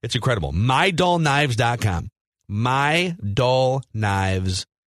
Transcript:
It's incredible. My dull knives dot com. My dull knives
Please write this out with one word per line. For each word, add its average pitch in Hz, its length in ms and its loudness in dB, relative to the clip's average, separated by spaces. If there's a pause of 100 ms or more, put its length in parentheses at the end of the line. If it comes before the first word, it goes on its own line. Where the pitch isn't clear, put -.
It's - 120 -4
incredible. 104 360 0
My 127 400 2
dull 175 280 2
knives 143 360 2
dot 117 240 0
com. 90 300 -4 (400)
My 143 640 0 (180)
dull 131 480 2 (120)
knives 95 720 -2 (220)